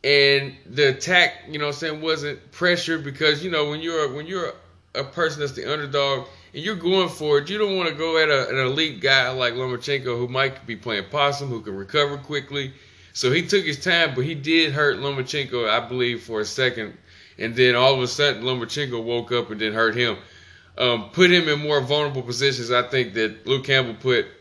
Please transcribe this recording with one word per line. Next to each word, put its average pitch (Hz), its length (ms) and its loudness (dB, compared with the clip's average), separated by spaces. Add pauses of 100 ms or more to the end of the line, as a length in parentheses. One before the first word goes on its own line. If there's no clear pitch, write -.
And 139 520 4 (120)
the 139 240 2
attack, 175 580 0
you 151 100 -10
know 147 80 -2
what 143 100 -4
I'm - 40 -14
saying, 156 220 -6
wasn't 147 500 -4
pressured 175 520 0
because, 147 380 0
you 185 80 -6
know, 151 200 0
when 151 100 -6
you're, 160 320 -2
when 151 140 -10
you're 175 260 -6 (420)
a 139 100 -2
person 151 360 -2
that's 143 120 -4
the 131 200 -6
underdog 139 540 0 (260)
and 147 100 -10
you're 208 120 -4
going 180 340 2
for 147 300 2
it, 143 100 0
you 202 80 -4
don't 202 200 0
wanna 170 160 0
go 160 300 2
at 156 60 4
a, 135 220 2
an 131 80 0
elite 135 420 0
guy 135 300 4
like 123 240 0
Lomachenko 127 640 -4
who 123 100 -2
might 131 380 -2
be 113 100 -8
playing 104 340 -4
possum, 143 380 0
who 113 140 -6
can 101 120 -10
recover 143 440 0
quickly. 139 560 -6 (400)
So 127 160 0
he 170 160 0
took 196 180 2
his 143 180 -4
time, 170 320 2
but 127 100 -2
he 165 100 -4
did 156 380 2
hurt 143 260 2
Lomachenko, 127 720 -4
I 117 200 0
believe, 123 360 -2
for 110 160 -4
a 107 40 -2
second. 113 540 -4 (400)
And 117 180 -4
then 127 180 6
all 131 200 6
of 131 60 0
a 123 80 0
sudden, 127 340 0
Lomachenko 123 600 -4
woke 120 300 -2
up 117 180 0
and 107 100 -8
then 107 120 0
hurt 113 240 2
him. 117 220 0 (580)
Um, 120 340 0
put 180 200 4
him 170 180 4
in 147 120 0
more 147 200 2
vulnerable 139 420 0
positions, 120 500 -2
I 123 100 4
think, 123 320 -2
that 110 320 -2
Luke 131 180 0
Campbell 127 300 0
put 120 320 0 (140)